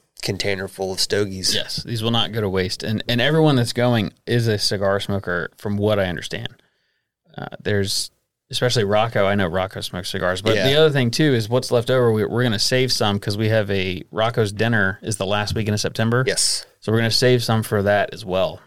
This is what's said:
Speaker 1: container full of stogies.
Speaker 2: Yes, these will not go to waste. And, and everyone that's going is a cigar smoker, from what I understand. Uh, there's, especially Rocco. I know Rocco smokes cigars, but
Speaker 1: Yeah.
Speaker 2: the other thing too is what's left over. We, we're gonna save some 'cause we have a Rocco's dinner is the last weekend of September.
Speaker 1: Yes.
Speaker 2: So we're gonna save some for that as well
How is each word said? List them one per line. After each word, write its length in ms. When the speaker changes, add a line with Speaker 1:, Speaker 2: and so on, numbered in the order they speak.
Speaker 1:
container 460
full 260
of 60
stogies. 540
Speaker 2:
Yes, 300
these 200
will 80
not 200
go 100
to 60
waste. 360
And, 260
and 100
everyone 360
that's 180
going 400
is 200
a 120
cigar 400
smoker, 580
from 200
what 220
I 60
understand. 440
Uh, 120
there's, 500
especially 320
Rocco. 420
I 80
know 140
Rocco 340
smokes 300
cigars, 320
but 120
Speaker 1:
Yeah. 140
Speaker 2:
the 60
other 160
thing 180
too 240
is 160
what's 220
left 180
over. 240
We, 120
we're 180
gonna 160
save 340
some 260
'cause 160
we 140
have 220
a 400
Rocco's 420
dinner 480
is 160
the 80
last 300
weekend 180
of 80
September. 460
Speaker 1:
Yes. 400
Speaker 2:
So 100
we're 80
gonna 120
save 320
some 200
for 180
that 320
as 100
well 440